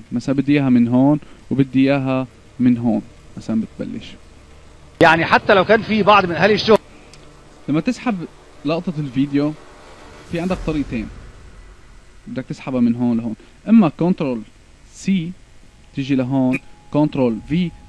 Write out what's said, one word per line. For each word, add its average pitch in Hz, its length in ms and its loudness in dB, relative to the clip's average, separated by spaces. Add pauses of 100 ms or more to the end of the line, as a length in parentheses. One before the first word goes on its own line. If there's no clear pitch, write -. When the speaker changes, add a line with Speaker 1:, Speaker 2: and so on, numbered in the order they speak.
(120)
Speaker 1:
مثلًا 120 220 -4
بدي 139 180 0
إياها 139 180 2
من 120 180 4
هون، 135 320 2 (300)
وبدي 135 400 2
إياها 131 360 -2 (340)
من 123 180 2
هون، 110 240 -2 (340)
مثلًا 110 240 -4
بتبلش. - 460 -10 (960)
Speaker 2:
يعني 165 220 6
حتى 233 300 2
لو 185 100 4
كان 214 180 2
في 208 200 0
بعض 196 240 6
من 175 60 -4
أهالي 180 220 2
الشغل. 208 240 4 (920)
Speaker 1:
لما 147 120 0
تسحب 226 360 -4 (480)
لقطة 165 340 -4
الفيديو، 143 540 -2 (800)
في 170 80 -6
عندك 180 260 -4
طريقتين. 135 400 -4 (1200)
بدك 123 220 -10
تسحبها 135 320 -6
من 120 140 2
هون 120 220 -2
لهون. 113 180 -6 (340)
إما 208 200 6 (120)
control 160 400 -2 (520)
سي 180 400 -4 (640)
تيجي 139 200 -2
لهون، 131 440 0 (320)
control 147 460 0 (120)
في، 165 220 -2 (180)